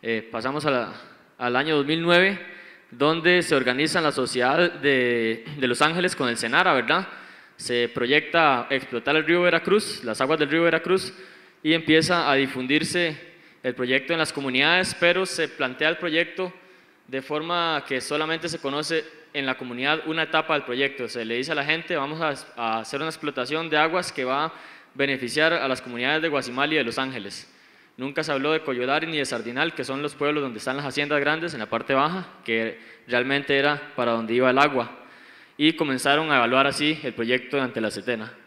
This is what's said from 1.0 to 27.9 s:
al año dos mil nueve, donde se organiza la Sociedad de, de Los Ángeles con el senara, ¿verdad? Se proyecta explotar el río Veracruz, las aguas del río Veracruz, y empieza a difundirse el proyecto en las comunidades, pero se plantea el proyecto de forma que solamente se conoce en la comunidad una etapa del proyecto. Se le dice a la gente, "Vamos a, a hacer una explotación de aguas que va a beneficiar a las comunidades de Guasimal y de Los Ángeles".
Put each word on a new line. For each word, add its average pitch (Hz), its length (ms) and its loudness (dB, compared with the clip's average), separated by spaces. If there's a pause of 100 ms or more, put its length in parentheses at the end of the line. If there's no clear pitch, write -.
al 123 200 0
año 151 180 2
dos 143 100 2
mil 160 160 0
nueve, 180 380 6 (520)
donde 160 500 4
se 160 140 2
organiza 131 440 2
la 151 120 2
Sociedad 135 640 2
de, 120 720 0 (120)
de 131 100 0
Los 123 140 2
Ángeles 170 340 2
con 131 140 -2
el 117 80 -2
senara, 151 360 2
¿verdad? 143 340 0 (480)
Se 120 340 -2
proyecta 143 800 2
explotar 131 460 -2
el 156 100 2
río 170 160 2
Veracruz, 175 640 2
las 113 180 -6
aguas 151 180 2
del 147 100 2
río 165 140 2
Veracruz, 170 500 0 (500)
y 156 100 2
empieza 160 580 4
a 139 40 4
difundirse 139 840 0 (460)
el 127 120 -2
proyecto 131 380 0
en 165 60 -2
las 156 120 0
comunidades, 143 680 2
pero 175 280 4
se 160 240 -4
plantea 135 400 -2
el 165 80 -2
proyecto 175 560 -2 (540)
de 135 140 -6
forma 160 640 -2
que 131 140 -2
solamente 156 480 -4
se 165 120 -6
conoce 151 440 -2 (300)
en 139 120 -4
la 131 120 -2
comunidad 131 480 -2
una 160 180 -2
etapa 160 300 0
del 147 100 0
proyecto. 127 460 -2
Se 117 160 -6
le 113 100 -4
dice 135 160 -4
a 156 40 -2
la 143 100 -2
gente, 165 320 -2
"Vamos 147 240 -4
a, 151 140 -2 (200)
a 113 240 -2
hacer 135 220 -8
una 160 80 -4
explotación 151 600 -4
de 151 80 2
aguas 160 360 2
que 139 100 -4
va 135 220 0
a 160 80 -6 (400)
beneficiar 139 580 0
a 151 160 0
las 127 140 0
comunidades 127 400 -2
de 165 80 -2
Guasimal 139 420 -2
y 156 60 2
de 139 80 2
Los 113 140 -4
Ángeles". 127 520 -8 (460)